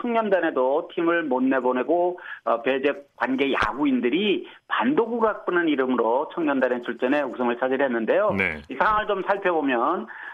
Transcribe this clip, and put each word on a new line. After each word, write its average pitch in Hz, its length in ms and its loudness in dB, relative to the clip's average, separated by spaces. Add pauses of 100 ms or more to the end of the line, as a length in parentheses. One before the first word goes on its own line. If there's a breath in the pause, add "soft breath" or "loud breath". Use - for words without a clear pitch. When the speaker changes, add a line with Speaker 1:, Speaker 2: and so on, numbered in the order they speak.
Speaker 1:
청년단에도 170 920 0
팀을 170 300 0
못 127 180 0
내보내고, 131 760 2 (260 loud breath)
어, 117 180 0
배제 135 420 0 (120)
관계 131 360 0
야구인들이 131 920 0 (220 loud breath)
반도구락부는 196 1000 0
이름으로 127 640 2
청년단의 127 500 0
출전에 127 380 0
우승을 120 360 -2
차지했는데요. 131 720 0
Speaker 2:
네. 87 380 0
Speaker 1:
이 - 60 -8
상황을 214 300 0
좀 190 180 -2
살펴보면 170 800 0 (280 loud breath)